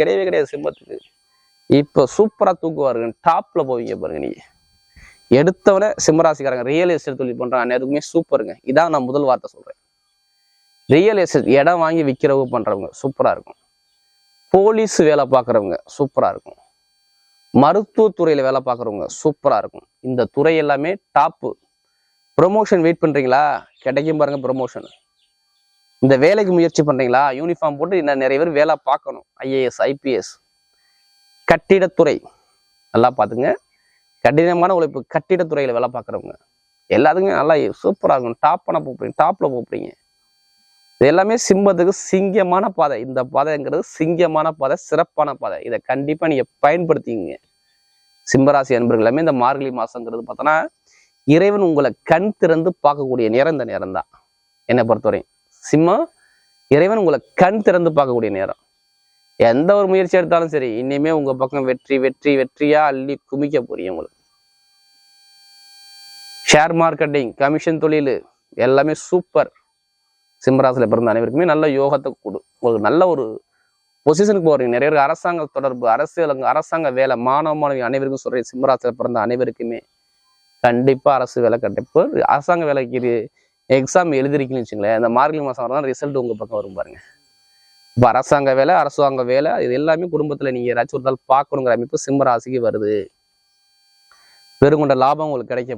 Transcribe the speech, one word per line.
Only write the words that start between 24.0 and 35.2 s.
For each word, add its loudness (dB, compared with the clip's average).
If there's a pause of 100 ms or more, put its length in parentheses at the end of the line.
பாருங்க -2
ப்ரமோஷன். -6 (1160)
இந்த 6 (100)
வேலைக்கு 4
முயற்சி 2
பண்றீங்களா? 2 (160)
யூனிஃபார்ம் -4
போட்டு -2
இன்னும் 0
நிறைய 2
பேர் -2
வேலை 2 (140)
பார்க்கணும். -4 (200)
ஐ -8
ஏ 0
எஸ், -10
ஐ -2 (100)
பி -4
எஸ், -10 (1200)
கட்டிடத்துறை 2 (800)
நல்லா 4
பாத்துங்க. -2 (760)
கடினமான 2
உழைப்பு, -2 (140)
கட்டிடத்துறையில -2